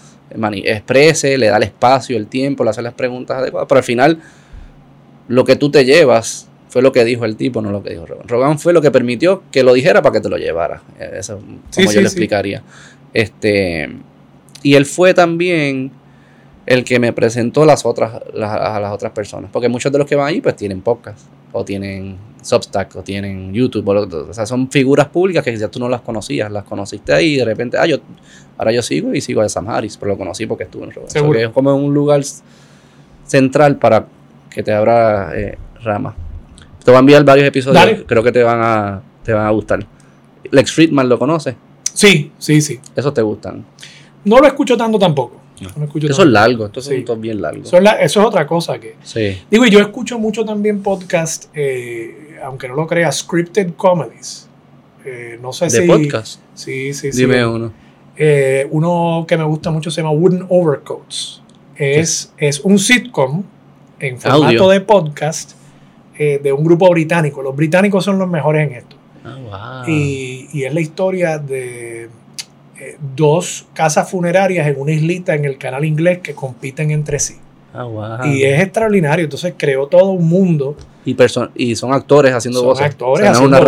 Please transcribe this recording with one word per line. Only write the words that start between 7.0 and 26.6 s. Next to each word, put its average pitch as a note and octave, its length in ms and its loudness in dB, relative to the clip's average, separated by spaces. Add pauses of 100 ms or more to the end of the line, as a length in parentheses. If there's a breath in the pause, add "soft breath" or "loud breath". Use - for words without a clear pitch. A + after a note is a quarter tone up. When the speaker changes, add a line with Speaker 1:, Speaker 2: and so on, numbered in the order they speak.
Speaker 1:
dijo A#2 200 -2
el A2 120 -4
tipo, A#2+ 260 -4
no G#2 80 -6
lo G2+ 140 -6
que G#2 60 -10
dijo F2 160 -14
Rogan. - 220 -16
Rogan C3 300 0
fue E3+ 140 0
lo E3 100 4
que D3 80 4
permitió B2+ 520 0 (100)
que C3 100 2
lo B2+ 100 6
dijera D3+ 300 4
para B2 120 2
que G#2+ 60 0
te G2+ 80 -6
lo F#2 80 -4
llevara. E2 460 -4 (160)
Eh, - 200 -14
eso G2+ 180 -12
es G2+ 60 -16 (280)
Speaker 2:
Sí, F3 120 0
Speaker 1:
como F3+ 100 4
yo G#2 80 4
Speaker 2:
sí, - 40 6
Speaker 1:
lo G2+ 60 2
Speaker 2:
sí. - 40 -10
Speaker 1:
explicaría. G2+ 480 -2 (520 loud breath)
Este, G2 760 0 (720)
y C#3 120 4
él C#3 120 6
fue F3+ 280 2
también E3 800 0 (760 soft breath)
el B2+ 180 2
que B2 160 0
me A#2 140 0
presentó A#2+ 500 0
las D3 220 4
otras, A#2 340 -4 (140)
las, G#2 160 -6
a G#2 300 -4
las G#2 120 -6
otras A2+ 200 -8
personas. G2+ 380 -10
Porque A#2+ 180 -2
muchos B2 220 -4
de C#3 80 0
los C#3+ 80 0
que - 100 -2
van C#3 100 0
ahí, G3 160 -4
pues, - 140 -2
tienen F#2+ 260 -8
podcast, A#2 380 -6 (320)
o A2 120 -6
tienen G2 540 -10 (240)
Substack, G2 540 -4
o F#2+ 60 -14
tienen G2 520 -10
YouTube, A#2+ 340 -2
o, G2 60 2
lo, G#2 80 2 (260)
o E2+ 60 -18
sea, A2 100 -6
son B2+ 260 -4
figuras C#3 380 2
públicas F3 340 -2
que A#2+ 140 -4
ya G#2+ 120 -6
tú A#2 120 -12
no B2 80 -4
las A#2+ 140 -4
conocías, G#2+ 500 -8
las G2+ 120 -8